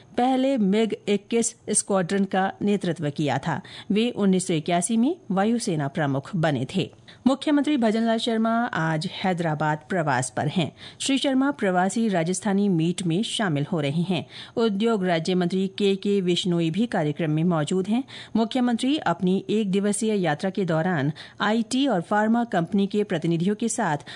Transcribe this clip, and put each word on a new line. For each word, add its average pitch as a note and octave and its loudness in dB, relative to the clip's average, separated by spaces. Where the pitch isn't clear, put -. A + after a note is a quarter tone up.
पहले C4 2
मिग G#3+ 2
इक्कीस G#3+ 0
स्क्वाड्रन G3 0
का F#3+ 0
नेतृत्व F3+ 0
किया C#3+ 0
था। - -2
वे A3 2
उन्नीस F#3 2
सौ F3+ 0
इक्यासी F3 0
में C4 2
वायुसेना F#3+ 0
प्रमुख C#3+ -2
बने D3 0
थे। D#3+ -2
मुख्यमंत्री C#4+ 2
भजनलाल A3+ 2
शर्मा A3+ 0
आज D#3+ -2
हैदराबाद D#3 0
प्रवास D3 0
पर C3 -2
हैं। D#3 -2
श्री C4+ 0
शर्मा C4+ 0
प्रवासी G3 0
राजस्थानी F#3+ 0
मीट F3+ 2
में E3 0
शामिल D#3+ -2
हो E3 0
रहे D3 0
हैं। E3 -2
उद्योग A3+ 0
राज्य F3 0
मंत्री F#3 0
के G3 2
के G3+ 0
विश्नोई F3 0
भी G3 0
कार्यक्रम D#3 -2
में D#3 2
मौजूद F3+ 0
हैं। A#3+ 0
मुख्यमंत्री B3 0
अपनी F#3 0
एक G#3 0
दिवसीय G3+ 0
यात्रा F3+ 0
के F#3+ -2
दौरान D#3+ 0
आईटी A#3 0
और G3 2
फार्मा A3 2
कंपनी G3 0
के G#3 0
प्रतिनिधियों E3+ 0
के A3+ -4
साथ F3+ -2